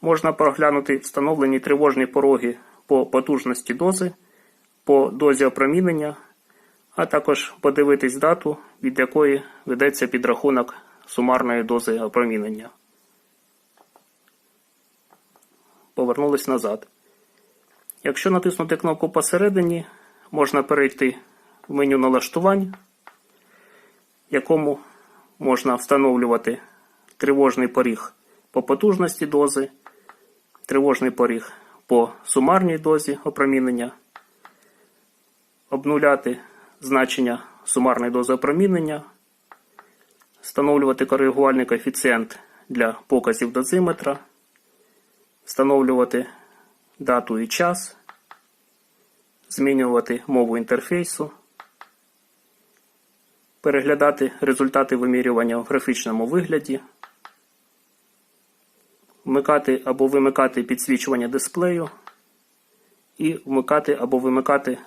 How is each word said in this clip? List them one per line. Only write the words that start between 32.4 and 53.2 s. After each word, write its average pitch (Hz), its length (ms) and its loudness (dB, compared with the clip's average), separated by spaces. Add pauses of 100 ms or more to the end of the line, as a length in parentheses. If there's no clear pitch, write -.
дозі 156 460 0
опромінення, 131 680 -2 (1800)
обнуляти 135 720 0 (440)
значення 131 600 0 (220)
сумарної 120 460 0
дози 123 220 0
опромінення, 156 720 0 (1400)
встановлювати 143 640 0
коригувальний 131 600 2
коефіцієнт 117 760 -2 (300)
для 117 220 0 (160)
показів 120 440 0
дозиметра, 143 680 -2 (1300)
встановлювати 131 800 2 (720)
дату 123 400 -2
і 113 80 -6
час, 175 500 -4 (1500)
змінювати 123 800 0
мову 120 300 2
інтерфейсу, 151 720 -4 (2250)